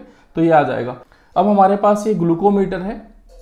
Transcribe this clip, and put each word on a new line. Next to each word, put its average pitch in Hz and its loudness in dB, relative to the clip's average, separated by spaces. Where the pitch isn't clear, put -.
तो 160 -2
ये 165 2
आ 147 6
जाएगा। 120 -6
अब 185 2
हमारे 202 2
पास 208 0
ये 214 0
ग्लूकोमीटर 180 -2
है, 208 -10